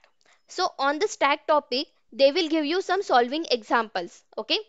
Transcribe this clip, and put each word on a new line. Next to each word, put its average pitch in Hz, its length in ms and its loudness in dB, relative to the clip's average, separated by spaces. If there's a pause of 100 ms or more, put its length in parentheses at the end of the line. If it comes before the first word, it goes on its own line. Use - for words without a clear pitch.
(480)
So 370 300 -4
on 285 220 -2
the 415 80 0
stack 294 400 -2
topic, 294 400 0 (260)
they 269 180 6
will 320 180 -2
give 311 160 0
you 339 160 -2
some 370 200 -2
solving 285 500 2
examples. 220 720 -4 (140)
Okay, 294 320 -4